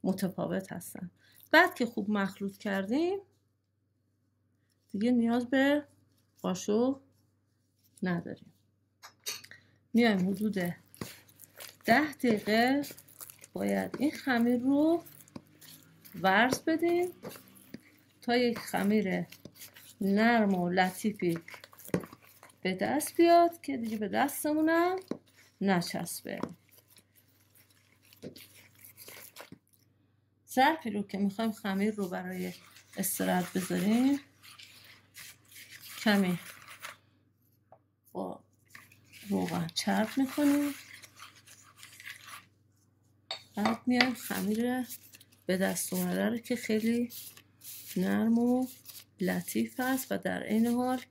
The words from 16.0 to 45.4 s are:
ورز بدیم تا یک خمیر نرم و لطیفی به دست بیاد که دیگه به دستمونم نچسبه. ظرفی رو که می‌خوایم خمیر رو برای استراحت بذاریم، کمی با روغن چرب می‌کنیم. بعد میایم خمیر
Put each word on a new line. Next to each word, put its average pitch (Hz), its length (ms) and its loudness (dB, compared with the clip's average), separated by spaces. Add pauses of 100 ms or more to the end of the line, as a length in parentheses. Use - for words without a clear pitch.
ورز 196 440 4
بدیم 349 520 0 (1120)
تا 240 140 0
یک 240 240 2
خمیر 185 680 0 (760)
نرم 208 520 4
و 175 160 0
لطیفی 185 680 0 (1200)
به 185 120 -2
دست 220 420 -2
بیاد 339 460 8
که 269 160 -6
دیگه 226 200 -4
به 208 100 -2
دستمونم 311 880 2 (680)
نچسبه. 180 800 -2 (4000)
ظرفی 285 380 2
رو 202 140 -4
که 196 140 -8
می‌خوایم 202 340 -2
خمیر 202 420 -2
رو 208 140 -4
برای 180 460 -8 (440)
استراحت 185 560 -2
بذاریم، 214 640 2 (1800)
کمی 196 360 2 (1700)
با - 320 -10 (840)
روغن 175 440 -2
چرب 202 340 0 (100)
می‌کنیم. 285 560 2 (2750)
بعد 214 300 0
میایم 247 280 4
خمیر 226 720 -2 (580)